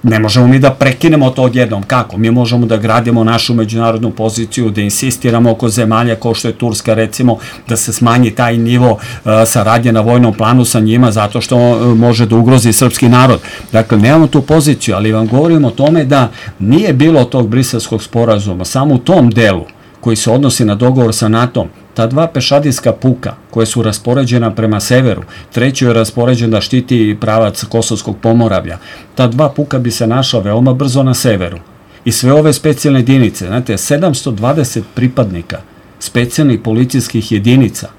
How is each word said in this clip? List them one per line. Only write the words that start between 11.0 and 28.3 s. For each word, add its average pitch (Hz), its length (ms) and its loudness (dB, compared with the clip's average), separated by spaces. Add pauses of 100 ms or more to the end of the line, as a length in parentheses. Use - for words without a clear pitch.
zato 104 300 -2
što, 123 180 0
e, 120 360 2
može 117 320 2
da 113 100 2
ugrozi 117 360 4
srpski 123 360 2
narod. 123 320 4 (320)
Dakle, 110 260 2
nemamo 147 280 4
tu 139 160 2
poziciju, 139 540 0
ali 107 160 -2
vam 110 140 0
govorim 147 380 2
o 120 60 0
tome 151 340 0
da 131 260 0 (280)
nije 151 340 2
bilo 143 320 4
tog 120 240 -2
briselskog 113 540 -2
sporazuma, 101 640 -2
samo 135 300 0
u 123 40 0
tom 135 320 2
delu 104 340 0 (360)
koji 113 160 -2
se - 140 -2
odnosi 127 340 0
na 104 100 0
dogovor 123 400 2
sa 110 140 -2
natom. 117 400 -2 (260)
Ta 113 120 -2
dva 143 200 0
pešadijska 139 640 -2
puka - 420 -2 (160)
koja 113 160 0
su 117 160 -4
raspoređena 120 720 -2
prema 107 260 -2
severu, 127 420 0 (300)
treći 135 320 -2
je 120 80 2
raspoređen 120 580 0
da 104 100 0
štiti 120 600 0
pravac 107 440 -2
Kosovskog 113 520 -4
Pomoravlja. 104 640 0 (360)